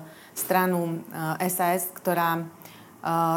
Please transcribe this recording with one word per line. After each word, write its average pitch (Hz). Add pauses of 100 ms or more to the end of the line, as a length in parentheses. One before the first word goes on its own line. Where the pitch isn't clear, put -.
(320)
stranu, 175
eh, 160
S 180
A 175
S, 180
ktorá, 165
eh, - (300)